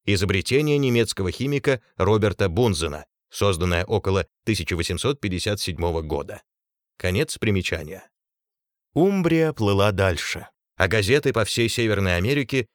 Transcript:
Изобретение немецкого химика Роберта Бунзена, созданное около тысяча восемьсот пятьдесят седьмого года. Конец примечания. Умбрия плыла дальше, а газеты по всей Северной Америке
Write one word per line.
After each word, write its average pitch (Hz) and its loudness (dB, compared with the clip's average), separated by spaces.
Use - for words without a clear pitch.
Изобретение 117 2
немецкого 117 0
химика 135 -2
Роберта 101 2
Бунзена, 82 0
созданное 87 0
около 95 -2
тысяча 92 -2
восемьсот 90 -4
пятьдесят 98 -4
седьмого 85 -4
года. 71 -8
Конец 95 -2
примечания. 90 -4
Умбрия 165 2
плыла 101 2
дальше, 90 -2
а 92 2
газеты 117 2
по 113 0
всей 117 0
Северной 98 0
Америке 127 0